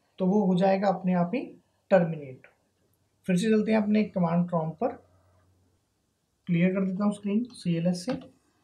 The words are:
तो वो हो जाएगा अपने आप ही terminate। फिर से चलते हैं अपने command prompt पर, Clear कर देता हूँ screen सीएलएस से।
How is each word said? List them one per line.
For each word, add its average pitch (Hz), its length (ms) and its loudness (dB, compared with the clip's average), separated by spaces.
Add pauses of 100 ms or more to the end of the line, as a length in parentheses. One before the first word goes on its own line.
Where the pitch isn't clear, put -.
(180)
तो 190 80 -2
वो 208 200 2
हो 185 100 2
जाएगा 190 340 2
अपने 180 240 -2
आप 175 200 0
ही 269 60 -2 (500)
terminate। 156 560 0 (800)
फिर 185 100 2
से 220 120 0
चलते 220 240 2
हैं 220 60 4
अपने 208 260 2
command 175 440 0
prompt 160 280 -4
पर, 240 120 -2 (1600)
Clear 180 280 2
कर 196 100 -2
देता 190 200 -4
हूँ 202 100 0
screen 208 280 -2 (120)
सीएलएस 175 520 -2
से। 247 60 -4 (520)